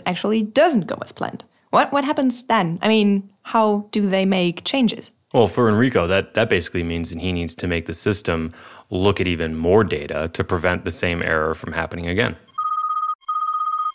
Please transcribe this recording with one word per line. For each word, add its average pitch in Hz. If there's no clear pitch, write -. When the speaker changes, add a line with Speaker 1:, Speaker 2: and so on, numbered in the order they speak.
Speaker 1:
actually 208
doesn't 269
go -
as -
planned. -
What, 277
what 277
happens 269
then? 175
I 208
mean, 202
how 208
do 202
they 190
make 180
changes? -
Speaker 2:
Well, 117
for 117
Enrico, 107
that, 95
that 113
basically 90
means 82
that 85
he 90
needs 85
to 92
make 85
the 82
system 82
look 95
at 90
even 80
more 92
data 76
to 95
prevent 90
the 90
same 85
error 80
from -
happening 85
again. 95